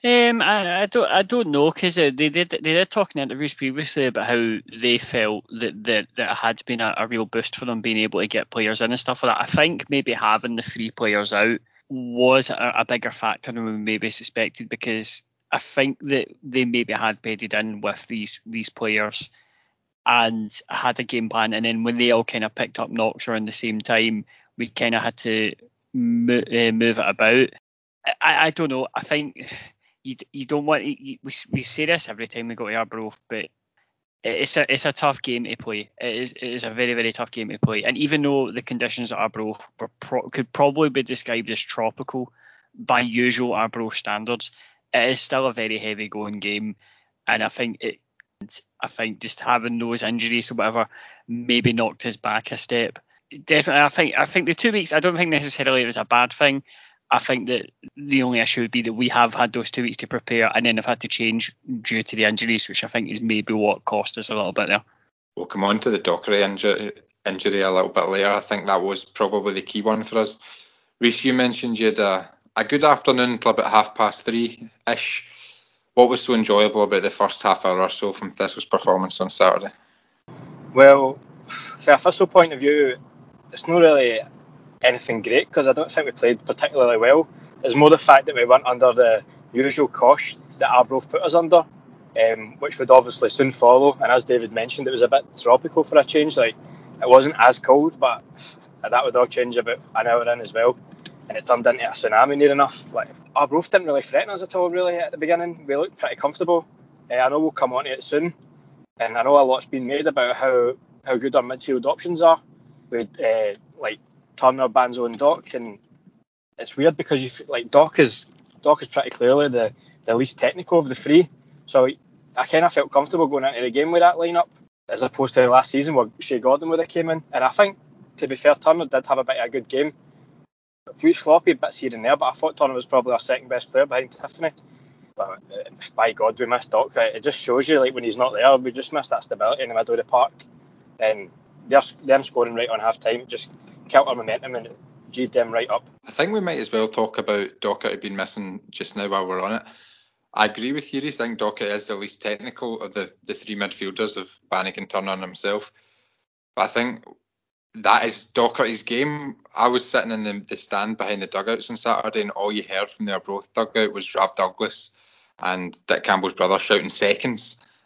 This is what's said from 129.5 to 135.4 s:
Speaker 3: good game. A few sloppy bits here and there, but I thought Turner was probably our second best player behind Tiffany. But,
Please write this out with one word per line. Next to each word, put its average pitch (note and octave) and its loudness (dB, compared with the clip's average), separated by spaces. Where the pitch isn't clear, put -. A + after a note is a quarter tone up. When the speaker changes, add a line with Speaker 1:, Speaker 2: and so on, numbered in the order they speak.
Speaker 3:
good B2+ -6
game. D3 -2
A - -20
few - 4
sloppy E3 4
bits D3 -6
here B2 -6
and A2 -10
there, C#3 4
but C#3 -2
I B2+ 0
thought D#3+ -6
Turner C3+ 0
was B2+ -8
probably B2+ 0
our - -2
second B2+ -6
best B2 -6
player C3+ 4
behind B2+ -4
Tiffany. D#3 -8
But, F#2+ -8